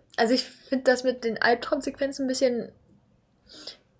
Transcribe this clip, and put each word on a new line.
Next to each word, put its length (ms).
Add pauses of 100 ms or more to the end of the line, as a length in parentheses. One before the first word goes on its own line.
(160)
also 180
ich 100
find 420
das 160
mit 220
den 160
Albtraumsequenzen 840
ein 20
bisschen 420 (1300)